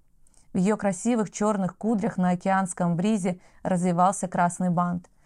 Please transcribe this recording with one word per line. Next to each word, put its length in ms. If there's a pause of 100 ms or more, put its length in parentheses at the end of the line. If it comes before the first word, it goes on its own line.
(540)
В 40
ее 200
красивых 520
черных 480
кудрях 400
на 140
океанском 640
бризе 440 (240)
развивался 640
красный 420
бант. 400 (160)